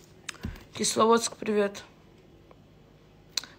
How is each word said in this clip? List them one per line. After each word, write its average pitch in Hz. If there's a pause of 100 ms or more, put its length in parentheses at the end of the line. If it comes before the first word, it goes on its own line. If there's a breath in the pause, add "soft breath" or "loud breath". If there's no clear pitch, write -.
(720 loud breath)
Кисловодск, 226
привет. 208 (1800 loud breath)